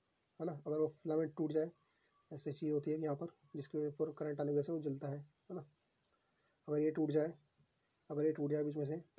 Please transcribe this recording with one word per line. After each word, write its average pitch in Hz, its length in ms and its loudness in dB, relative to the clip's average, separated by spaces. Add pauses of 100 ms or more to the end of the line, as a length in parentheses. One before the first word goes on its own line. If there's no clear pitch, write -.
(400)
है 165 60 -2
ना। 170 60 -2 (140)
अगर 151 120 0
वो 156 80 4 (160)
फिलामेंट 156 340 2
टूट 151 160 0
जाए, 156 180 2 (600)
ऐसी 147 220 -6
चीज़ 151 200 -2
होती 147 180 0
है 151 80 0
कि 160 60 -2
यहाँ 147 120 0
पर, 170 100 -4 (280)
जिसके 151 340 -4
ऊपर 156 300 -2
current 151 220 -2
आने 147 120 2
की - 20 4
वजह 147 80 6
से 165 100 -2
वो 165 80 0
जलता 143 280 -2
है, 143 100 -4
है - 380 -14
ना। 151 100 -10 (1000)
अगर 147 120 2
ये 156 100 4
टूट 151 200 2
जाए, 151 220 4 (800)
अगर 147 140 0
ये 156 80 4
टूट 147 180 0
जाए 151 140 2
बीच 151 120 -4
में 147 80 0
से, 147 120 -2 (220)